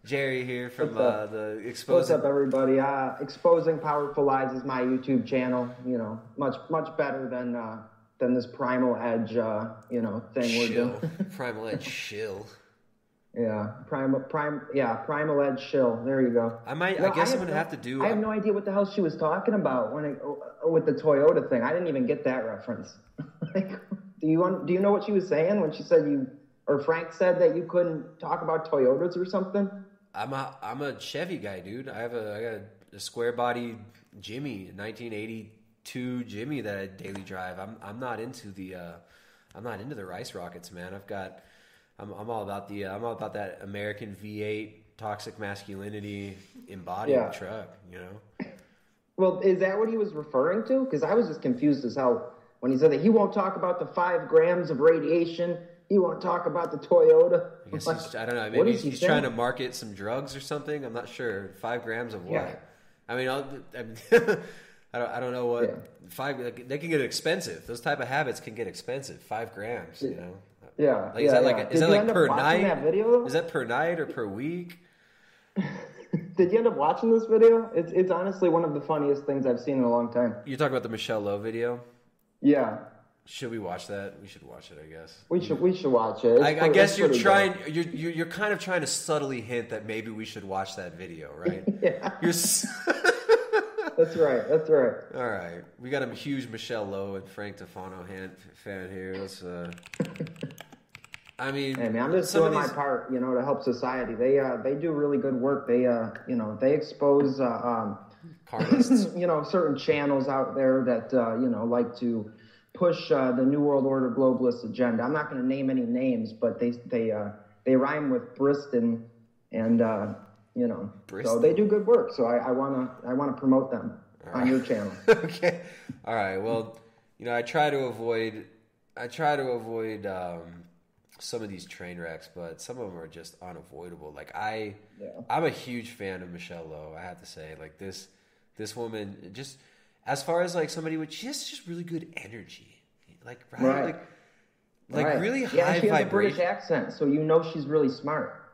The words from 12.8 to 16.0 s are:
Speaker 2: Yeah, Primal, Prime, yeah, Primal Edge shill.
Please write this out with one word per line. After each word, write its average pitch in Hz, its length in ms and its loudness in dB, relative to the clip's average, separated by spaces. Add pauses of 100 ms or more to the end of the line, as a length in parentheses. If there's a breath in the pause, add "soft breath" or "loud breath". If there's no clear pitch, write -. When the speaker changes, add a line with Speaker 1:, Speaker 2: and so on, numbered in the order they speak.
Speaker 2:
Yeah, 107 340 -2 (160)
Primal, 135 320 0
Prime, 147 420 -4 (120)
yeah, 135 220 2
Primal 151 460 0
Edge 131 200 0
shill. 120 420 2